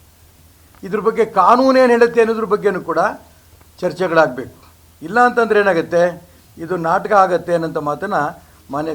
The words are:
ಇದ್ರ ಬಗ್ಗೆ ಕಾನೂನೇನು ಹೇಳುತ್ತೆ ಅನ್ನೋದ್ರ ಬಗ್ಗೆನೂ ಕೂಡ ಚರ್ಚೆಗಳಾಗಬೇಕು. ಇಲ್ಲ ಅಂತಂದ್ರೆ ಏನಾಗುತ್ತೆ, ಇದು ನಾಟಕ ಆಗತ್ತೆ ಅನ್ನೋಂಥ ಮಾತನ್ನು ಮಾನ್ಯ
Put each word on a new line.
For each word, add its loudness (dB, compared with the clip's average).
ಇದ್ರ -4
ಬಗ್ಗೆ 0
ಕಾನೂನೇನು 4
ಹೇಳುತ್ತೆ 2
ಅನ್ನೋದ್ರ -2
ಬಗ್ಗೆನೂ -2
ಕೂಡ -2
ಚರ್ಚೆಗಳಾಗಬೇಕು. -2
ಇಲ್ಲ -4
ಅಂತಂದ್ರೆ 0
ಏನಾಗುತ್ತೆ, 0
ಇದು -8
ನಾಟಕ -2
ಆಗತ್ತೆ -2
ಅನ್ನೋಂಥ -4
ಮಾತನ್ನು -4
ಮಾನ್ಯ -6